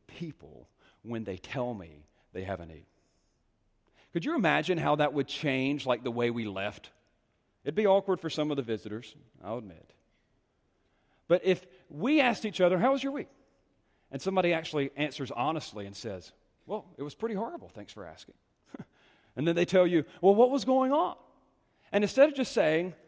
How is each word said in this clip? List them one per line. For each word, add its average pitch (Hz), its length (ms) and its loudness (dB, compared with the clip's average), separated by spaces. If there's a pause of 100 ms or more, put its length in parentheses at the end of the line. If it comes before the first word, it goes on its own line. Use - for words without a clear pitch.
people 78 640 -16 (340)
when 113 220 -8
they 98 100 -6
tell 123 380 -6
me 82 320 -16 (260)
they 95 120 -8
have 95 180 -6
a 85 40 -14
need. 80 200 -20 (1300)
Could 170 100 -2
you 302 120 -2
imagine 165 420 2
how 147 180 2
that 147 180 2
would 143 140 -2
change, 135 580 -2
like, 120 180 0
the 127 80 -4
way 120 200 0
we 117 140 -4
left? 101 460 -8 (720)
It'd 156 120 -4
be 208 100 2
awkward 196 340 4
for 160 120 -6
some 151 180 -2
of 143 80 -2
the 135 60 -4
visitors, 110 520 -6 (280)
I'll 110 160 -6
admit. 92 340 -18 (1300)
But 175 180 4
if 185 180 2 (260)
we 233 300 0
asked 247 240 2
each 202 160 -6
other, 180 200 4
"How 254 140 4
was 269 100 -2
your 269 80 -4
week?" 269 180 -10 (800)
And 139 100 -8
somebody 185 320 2
actually 156 460 -2
answers 139 320 -4
honestly 123 560 -4
and 98 100 -14
says, 95 360 -10 (340)
"Well, 190 220 -8 (100)
it 143 60 -8
was 143 100 -10
pretty 226 220 -6
horrible, 190 340 -8
thanks - 240 -16
for 101 100 -14
asking." - 300 -18 (420)
<laughs> - 80 -14 (540)
And 151 100 0
then 170 80 2
they 170 80 2
tell 180 240 4
you, 170 160 4 (180)
"Well, 196 140 8
what 247 140 6
was 262 160 -2
going 262 260 2
on?" 330 240 0 (760)
And 202 120 2
instead 262 240 6
of 285 80 0
just 269 160 -2
saying, 170 440 2 (120)